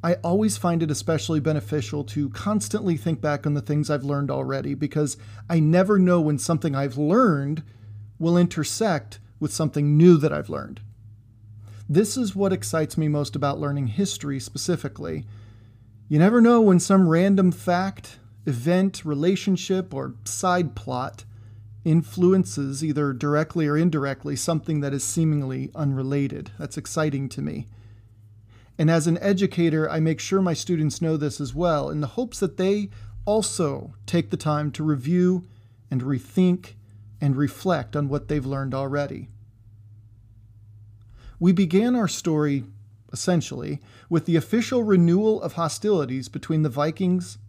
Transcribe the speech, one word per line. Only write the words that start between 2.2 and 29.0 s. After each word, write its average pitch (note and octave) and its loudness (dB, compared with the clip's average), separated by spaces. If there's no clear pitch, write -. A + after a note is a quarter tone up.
constantly G#3 -2
think E3 -4
back D3 -2
on D3 0
the C#3+ -2
things D3+ -2
I've C#3 -2
learned C#3+ -2
already, C3+ -4
because D3 -2
I E3+ 2
never F#3 4
know F3+ 6
when D3+ 0
something D#3 0
I've C3+ -2
learned D#3 2
will E3+ 2
intersect E3+ 0
with D3+ -4
something D3 2
new E3+ 10
that D3 0
I've D3 -6
learned. C#2+ -10
This G3+ 2
is G3 -2
what G3 0
excites D#3+ -4
me D#3 0
most D3 -2
about C#3+ -2
learning C#3+ -4
history C#3+ -4
specifically. - -6
You D3 2
never A3 6
know A#3 8
when F#3+ 8
some F#3+ 6
random F#3 4
fact, - -4
event, E3+ 0
relationship, F3+ 0
or C3+ -8
side F3+ -2
plot B2+ -8
influences, D#3+ 2
either C#3+ -2
directly D3+ 0
or D3 0
indirectly, C#3+ 0
something D#3 -2
that C#3+ -2
is C#3 -4
seemingly C#3+ -2
unrelated. C#3 -2
That's - -10
exciting C#3+ -4
to C#3 -8
me. - -8
And D#3+ 4
as E3 2